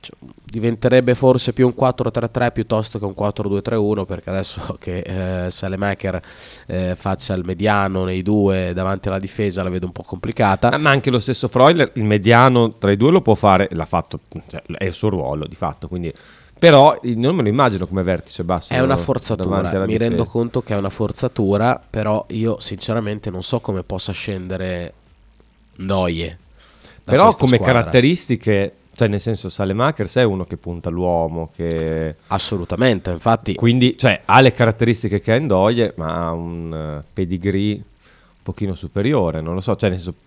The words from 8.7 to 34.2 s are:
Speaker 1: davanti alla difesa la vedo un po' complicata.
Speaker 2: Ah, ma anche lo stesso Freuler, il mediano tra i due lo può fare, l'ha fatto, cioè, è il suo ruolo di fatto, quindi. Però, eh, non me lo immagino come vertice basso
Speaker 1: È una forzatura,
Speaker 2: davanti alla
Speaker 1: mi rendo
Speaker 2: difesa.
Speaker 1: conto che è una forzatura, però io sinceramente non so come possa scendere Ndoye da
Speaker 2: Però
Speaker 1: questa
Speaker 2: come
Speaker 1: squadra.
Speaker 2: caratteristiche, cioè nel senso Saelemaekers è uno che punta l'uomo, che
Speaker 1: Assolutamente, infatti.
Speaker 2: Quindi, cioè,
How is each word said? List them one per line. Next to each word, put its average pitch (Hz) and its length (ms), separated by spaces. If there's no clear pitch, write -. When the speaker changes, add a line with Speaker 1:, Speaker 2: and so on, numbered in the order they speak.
Speaker 1:
davanti 95 360
alla 95 100
difesa 95 440
la 92 60
vedo 90 160
un 90 80
po' - 100
complicata. 107 680
Speaker 2:
Ah, 139 80
ma 151 100
anche 139 220
lo 123 100
stesso 123 280
Freuler, 143 480
il 113 80
mediano 117 760
tra 101 120
i 101 60
due 123 140
lo 185 100
può 113 140
fare, 98 380
l'ha 82 120
fatto, - 360
cioè, - 140
è 98 60
il 90 100
suo 107 160
ruolo 76 360
di 80 100
fatto, 80 320
quindi. 87 220
Però, 147 420
eh, 120 120
non 127 220
me 151 60
lo 107 60
immagino 107 380
come 92 160
vertice 87 420
basso 87 300
Speaker 1:
È 127 60
una 131 180
forzatura, 117 500
Speaker 2:
davanti 95 280
alla 95 100
Speaker 1:
mi 110 100
rendo 117 200
Speaker 2:
difesa. 110 140
Speaker 1:
conto 120 300
che - 140
è - 20
una 98 140
forzatura, 110 1000
però 107 400
io 113 320
sinceramente 107 680
non 92 120
so - 180
come 95 220
possa 95 300
scendere 92 800
Ndoye 90 520
da - 100
Speaker 2:
Però 151 120
Speaker 1:
questa 214 200
Speaker 2:
come 127 120
Speaker 1:
squadra. 117 220
Speaker 2:
caratteristiche, 113 960
cioè 117 140
nel 101 120
senso 107 280
Saelemaekers 104 680
è 127 60
uno 95 220
che 85 140
punta 87 320
l'uomo, 82 680
che 80 600
Speaker 1:
Assolutamente, 98 840
infatti. 107 440
Speaker 2:
Quindi, 123 420
cioè, 107 300